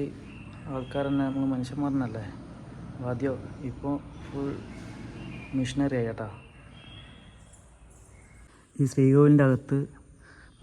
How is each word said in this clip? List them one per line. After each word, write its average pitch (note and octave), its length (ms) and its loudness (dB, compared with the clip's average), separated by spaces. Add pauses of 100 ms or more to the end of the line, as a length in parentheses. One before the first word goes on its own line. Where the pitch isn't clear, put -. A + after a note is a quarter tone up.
(760)
ആൾക്കാർ C3 320 -4
തന്നെ, C#3 180 2
നമ്മൾ C3+ 260 -2
മനുഷ്യന്മാർ C3+ 400 -2
തന്നെയല്ലേ A#2 320 -2 (800)
വാദ്യം, B2 320 -2 (340)
ഇപ്പോൾ C#3+ 240 -4 (320)
ഫുൾ C#3 220 -6 (1120)
മെഷീനറി C3+ 420 0
ആയി A#2 80 0
കേട്ടോ. A2 200 -6 (2500)
ഈ C#3 120 6
ശ്രീകോവിലിൻ്റെ C#3+ 540 10
അകത്ത് C3 300 2 (840)